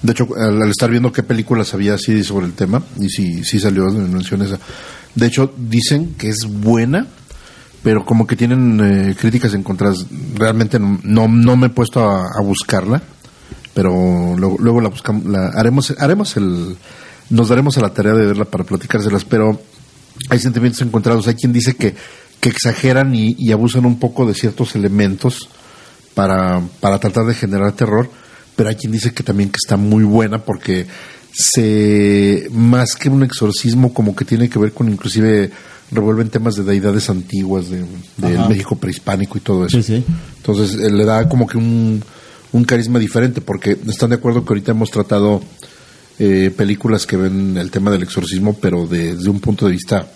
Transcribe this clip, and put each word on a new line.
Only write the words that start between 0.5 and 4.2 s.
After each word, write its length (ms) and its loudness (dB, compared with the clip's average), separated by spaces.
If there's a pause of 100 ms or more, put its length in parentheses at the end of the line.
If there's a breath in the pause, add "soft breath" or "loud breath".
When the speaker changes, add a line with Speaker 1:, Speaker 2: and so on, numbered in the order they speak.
Speaker 1:
al 80 2
estar 200 0
viendo 220 0
qué 100 -4
películas 520 -2
había 220 0
así 280 0
sobre 220 -2
el 80 -6
tema, 280 -2 (180)
y 100 -2
sí, 340 -4
sí 160 -2
salió 300 0
en 220 -2
mención 300 -4